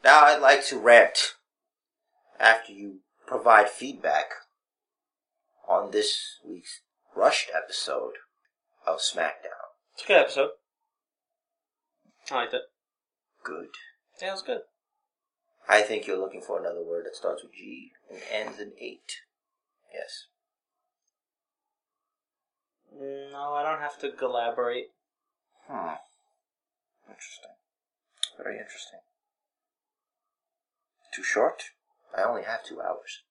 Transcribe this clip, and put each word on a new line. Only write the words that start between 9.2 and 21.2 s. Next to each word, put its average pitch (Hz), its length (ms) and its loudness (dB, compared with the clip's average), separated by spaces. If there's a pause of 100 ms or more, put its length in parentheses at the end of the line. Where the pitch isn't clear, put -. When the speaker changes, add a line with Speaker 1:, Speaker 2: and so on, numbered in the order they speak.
Speaker 2:
It's - 100 -16
a - 40 -14
good 196 100 6
episode. 143 340 2 (1800)
I 143 60 -6
liked 117 180 -2
it. 127 80 -4 (800)
Speaker 1:
Good. - 260 -12 (520)
Speaker 2:
Yeah, 185 80 -6
it - 20 -6
was 190 100 -10
good. - 200 -8 (1040)
Speaker 1:
I 104 140 6
think 107 260 -2
you're 92 120 -4
looking 95 220 -8
for 90 180 -8
another 87 240 -8
word 85 220 -8
that - 100 -14
starts - 280 -8
with - 100 -20
G - 380 -20 (180)
and 95 120 -20 (100)
ends 107 280 -8
in 104 200 -12
eight. - 420 -16 (720)
Yes. - 320 -16 (2750)